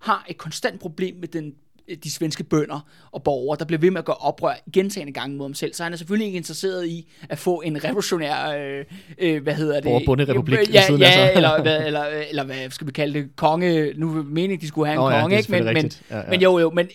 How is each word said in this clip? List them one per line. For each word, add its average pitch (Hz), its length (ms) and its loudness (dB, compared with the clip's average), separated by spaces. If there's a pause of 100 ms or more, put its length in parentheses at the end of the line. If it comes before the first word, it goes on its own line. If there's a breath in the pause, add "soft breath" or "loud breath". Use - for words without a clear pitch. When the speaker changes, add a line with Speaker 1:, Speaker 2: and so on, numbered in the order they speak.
Speaker 1:
har 202 280 -2
et 180 100 -14
konstant 175 420 -6
problem 180 360 -8
med 175 120 -12
den, 156 260 -10 (500)
de 151 60 -8
svenske 160 340 -6
bønder 147 440 -2 (240 soft breath)
og 139 100 -10
borgere, 143 360 -2
der 160 60 -8
bliver 156 160 -4
ved 175 100 6
med 185 80 0
at 165 60 -8
gøre 165 120 -2
oprør 156 380 -2 (180)
gentagne 190 400 -2
gange 135 240 -8
mod 139 100 -8
ham 139 80 -10
selv. 160 200 -6
Så - 80 -10
han 170 100 -6
er 170 40 -10
selvfølgelig 196 300 -2
ikke 190 100 -6
interesseret 175 500 -4
i 170 220 -8 (200 loud breath)
at 151 100 -8
få 175 220 -2
en 151 240 -4
revolutionær, 156 680 -2
øh, 143 340 -8 (340 loud breath)
øh, 160 240 0
hvad 147 120 -2
hedder 151 200 0
det? 143 100 -2
Speaker 2:
Borgerbonderepublik 135 760 2
Speaker 1:
Ja, 214 220 4
Speaker 2:
ved 190 60 8
siden 165 160 4
af 185 40 10
Speaker 1:
ja, 180 60 10 (140)
Speaker 2:
sig. 190 100 6
Speaker 1:
eller 160 260 6
hvad, 156 240 0
eller, 151 180 -2
eller 151 400 -6
hvad 135 260 -10
skal 156 160 -12
vi 139 60 -8
kalde 147 280 -2
det? 139 160 -10
Konge. 160 600 2
Nu 160 140 -4
er 156 60 -4
det 151 100 -4
meningen, 165 340 -2
de 156 80 -8
skulle 156 180 -2
have 151 80 -2
en 131 60 0
Speaker 2:
Nå 131 100 2
ja, 127 100 4
Speaker 1:
konge, 127 160 2
Speaker 2:
det - 0 -
er - 20 4
Speaker 1:
ikke? 214 120 -2
Men, 180 80 2
Speaker 2:
selvfølgelig 117 240 2
Speaker 1:
men, - 20 0
Speaker 2:
rigtigt. - 260 -10
Ja, 110 80 -8
ja. - 120 -8
Speaker 1:
men 180 100 0
jo, 185 180 6
jo, 165 120 4
men 175 240 0